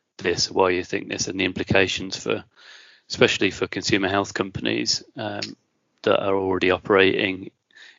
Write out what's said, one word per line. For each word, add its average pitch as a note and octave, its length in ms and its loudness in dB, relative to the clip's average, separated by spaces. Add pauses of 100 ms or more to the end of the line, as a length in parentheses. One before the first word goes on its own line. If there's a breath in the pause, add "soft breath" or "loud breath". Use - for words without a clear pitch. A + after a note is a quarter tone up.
(200)
this, F2+ 320 -2
why F#2+ 180 4
you F2+ 140 0
think - 260 -8
this, G2+ 180 -4
and F#2+ 120 -6
the F#2+ 60 2
implications F#2+ 720 0
for, G#2+ 280 -4 (640 soft breath)
especially - 400 2
for F2+ 160 -2
consumer G2 420 0
health G2 280 -2
companies, A2+ 680 -2 (140)
um, G#2 240 -6 (600)
that - 160 4
are G2 160 0
already F#2 340 2
operating F#2+ 800 2 (500 soft breath)